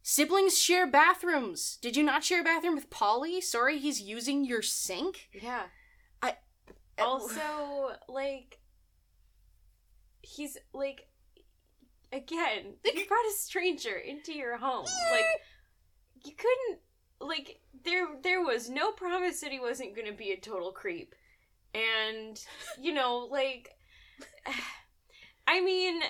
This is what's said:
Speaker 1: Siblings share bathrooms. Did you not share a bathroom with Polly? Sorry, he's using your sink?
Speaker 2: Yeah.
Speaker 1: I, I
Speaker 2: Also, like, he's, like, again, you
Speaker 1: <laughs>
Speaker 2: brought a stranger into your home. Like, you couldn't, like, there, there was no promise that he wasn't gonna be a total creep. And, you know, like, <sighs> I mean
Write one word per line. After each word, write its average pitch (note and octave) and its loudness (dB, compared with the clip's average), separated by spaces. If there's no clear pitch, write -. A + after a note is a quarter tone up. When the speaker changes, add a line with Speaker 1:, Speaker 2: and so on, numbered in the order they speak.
Speaker 1:
Siblings F4+ 4
share F4+ 6
bathrooms. C#4+ 4
Did A#3+ -2
you D4 6
not D4 4
share F4+ 4
a D4 -2
bathroom E4 2
with C4+ -6
Polly? C4+ 2
Sorry, C4 2
he's C4+ -2
using A#3+ -2
your A#3+ -2
sink? - -4
Speaker 2:
Yeah. A3 -6
Speaker 1:
I, A#3+ -2
I G#3+ 2
Speaker 2:
Also, C#4 -2
like, C4+ -6
he's, D4 -12
like, C#4 -6
again, C4 -4
you G4 0
Speaker 1:
<laughs> - -18
Speaker 2:
brought A4+ 4
a G#4 -2
stranger E4+ -2
into D4 -10
your B3+ -6
home. B3 -2
Like, E5 6
you C#4+ -16
couldn't, B4 0
like, D4+ -8
there, F4 2
there F#4 2
was A#3+ 0
no D#4 0
promise F4+ -2
that C#4+ -8
he C4+ -6
wasn't A#3+ -4
gonna A3 -6
be G#3 -8
a F#3 -4
total F#3+ -6
creep. - -8
And, A3 -2
you D4+ -2
know, B3 0
like, C4 -2
<sighs> - -10
I E4+ 6
mean F#4 2